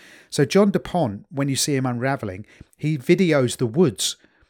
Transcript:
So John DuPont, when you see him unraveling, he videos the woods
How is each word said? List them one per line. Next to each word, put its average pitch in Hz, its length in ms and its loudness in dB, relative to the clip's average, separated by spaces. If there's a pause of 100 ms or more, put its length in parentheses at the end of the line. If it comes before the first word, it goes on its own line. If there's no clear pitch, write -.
(300)
So 143 160 0
John 202 260 4
DuPont, - 580 -4
when 139 200 -4
you 135 80 -2
see 147 180 -2
him 135 100 -2
unraveling, 120 600 -6 (320)
he 151 200 -2
videos 151 600 2
the 127 100 0
woods 120 480 0 (340)